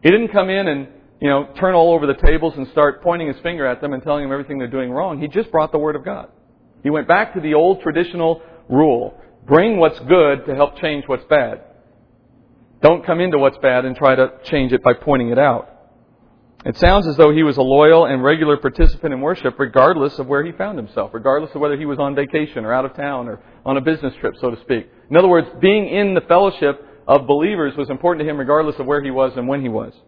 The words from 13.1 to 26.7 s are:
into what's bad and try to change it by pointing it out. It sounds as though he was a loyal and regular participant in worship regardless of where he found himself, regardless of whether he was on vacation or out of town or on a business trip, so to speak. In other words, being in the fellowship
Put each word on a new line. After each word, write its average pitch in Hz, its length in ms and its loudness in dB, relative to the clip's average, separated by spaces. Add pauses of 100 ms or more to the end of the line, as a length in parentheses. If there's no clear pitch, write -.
into 175 200 0
what's 135 180 2
bad 127 260 0
and 131 120 -6
try 135 200 2
to 131 180 0 (100)
change 131 300 -2
it 127 100 0
by 127 100 4
pointing 127 360 -2
it 120 100 0
out. 135 300 0 (960)
It 117 100 -6
sounds 180 320 2
as 147 80 -4
though 151 160 6
he 156 120 2
was 143 120 0
a 139 60 0
loyal 151 440 6
and 131 160 -2
regular 147 360 2
participant 147 560 2
in 131 80 -8
worship 143 360 -4
regardless 139 640 2
of 131 80 -8
where 143 180 -2
he 170 60 -10
found 196 260 -8
himself, 104 360 -8
regardless 135 420 -2
of 143 60 -4
whether 147 160 -2
he 156 80 -8
was 139 140 -6
on 139 160 -4
vacation 143 500 -6
or 110 80 -2
out 131 100 0
of 135 120 -8
town 135 340 -8
or 101 120 -14 (240)
on 135 120 -2
a 135 40 -2
business 147 380 -4
trip, - 220 -6
so 123 100 -2
to 113 80 -12
speak. 117 300 -6 (200)
In 143 60 -2
other 185 140 4
words, 170 180 2 (140)
being 196 260 2
in 196 260 -2
the 175 80 0
fellowship 175 640 0 (220)